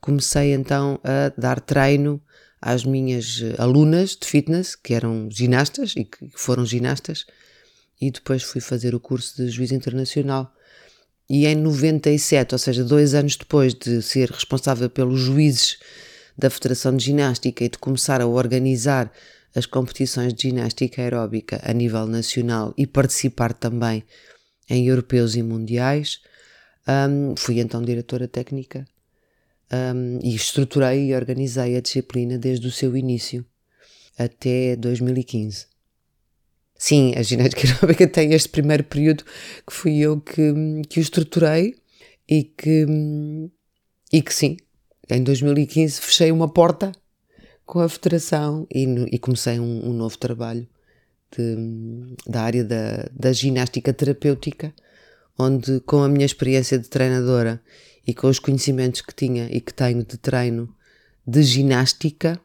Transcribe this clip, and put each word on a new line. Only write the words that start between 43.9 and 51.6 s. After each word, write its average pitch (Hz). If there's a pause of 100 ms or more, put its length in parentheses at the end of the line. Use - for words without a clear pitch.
e 160
que -
sim, 156 (540)
em 127
dois 131
mil 143
e 147
quinze 156
fechei -
uma 165
porta 175 (720)
com 175
a 170
federação 156
e 131
no, 123
e 120
comecei 120
um, 117
um 123
novo 113
trabalho 120 (680)
de, 113 (120)